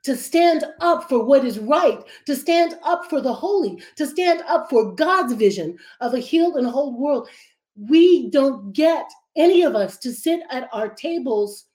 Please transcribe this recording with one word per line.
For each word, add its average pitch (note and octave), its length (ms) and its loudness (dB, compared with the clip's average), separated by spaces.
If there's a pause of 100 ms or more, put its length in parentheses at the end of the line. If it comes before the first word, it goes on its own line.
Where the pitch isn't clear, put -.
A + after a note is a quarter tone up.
to C4+ 100 -2
stand E4+ 500 2 (160)
up E4 280 0
for A3+ 160 0
what B3+ 200 4
is G#3+ 140 -4
right, C#4+ 460 0 (220)
to C#4+ 100 -4
stand E4+ 480 0
up E4+ 260 -4
for C#4+ 100 -2
the B3 120 -2
holy, D#4 500 -4 (140)
to D4 100 -4
stand E4+ 400 -2
up D#4+ 240 -2
for A3 220 0
God's D#4 400 0
vision F#3 440 -2 (240)
of B3 140 -4
a B3 60 -2
healed E4 360 0
and B3+ 80 0
whole B3 320 -4
world. C#4 320 -4 (460)
We C#4 560 4
don't B3 420 0
get, D#4 380 0 (240)
any F4 280 6
of C#4+ 120 2
us, G3+ 240 -2
to B3 140 -10
sit E4 360 -2
at B3+ 240 -10
our G#3+ 160 -6
tables A3+ 880 -6